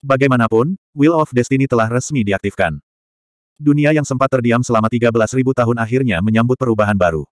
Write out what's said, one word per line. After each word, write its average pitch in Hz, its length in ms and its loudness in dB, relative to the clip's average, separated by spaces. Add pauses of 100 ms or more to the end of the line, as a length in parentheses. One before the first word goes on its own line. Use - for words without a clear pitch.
Bagaimanapun, 131 720 2 (240)
Wheel 147 160 4
of 156 160 0
Destiny 131 400 0
telah 113 160 2
resmi 123 400 -2
diaktifkan. 95 560 -4 (720)
Dunia 147 400 2
yang 151 80 0
sempat 135 300 -2
terdiam 120 320 2
selama 110 260 0
tiga 120 220 0
belas 113 180 0
ribu 131 240 0
tahun 117 240 0
akhirnya 113 400 -2
menyambut 113 400 0
perubahan 107 380 0
baru. 85 340 0